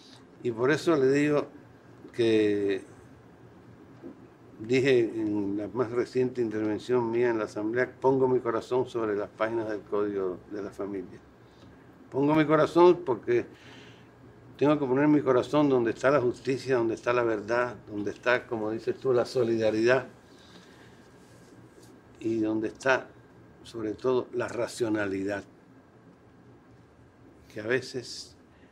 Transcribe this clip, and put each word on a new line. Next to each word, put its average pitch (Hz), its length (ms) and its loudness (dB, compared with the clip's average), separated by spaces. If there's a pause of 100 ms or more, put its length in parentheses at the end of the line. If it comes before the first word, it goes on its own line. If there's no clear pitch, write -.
(440)
Y 120 80 -2
por 120 200 0
eso 156 260 2
le 131 120 4
digo 143 380 2 (640)
que 104 720 2 (1800)
dije 123 400 2
en 104 560 -2
la 104 140 -6
más 110 200 -4
reciente 123 520 -2
intervención 110 680 -2
mía 120 200 0
en 117 80 -2
la 107 80 -2
Asamblea, 113 440 -4 (120)
pongo 135 260 4
mi 127 140 2
corazón 117 480 -2
sobre 110 260 -2
las 101 140 -6
páginas 113 400 -4
del 104 140 -6
Código 101 560 -4 (120)
de 104 100 -10
la 98 80 -10
Familia. 98 480 -10 (920)
Pongo 143 240 2
mi 156 100 4
corazón 165 600 6
porque 117 400 0 (1120)
tengo 147 200 2
que 143 80 -2
poner 131 220 2
mi 151 140 6
corazón 127 480 2
donde 120 220 2
está 156 200 2
la 147 80 4
justicia, 123 560 -2
donde 113 200 0
está 120 180 -2
la 120 100 2
verdad, 113 540 -2 (120)
donde 104 220 -6
está, 123 340 0
como 107 240 -4
dices 113 280 -6
tú, 131 160 -2
la 120 100 2
solidaridad 113 840 0 (2000)
y 113 200 -2
donde 110 280 0
está, 127 400 0 (560)
sobre 107 300 -8
todo, 123 400 -2
la 120 160 -4
racionalidad. 101 960 -4 (2000)
Que 110 80 -10
a 107 40 -8
veces - 680 -6 (380)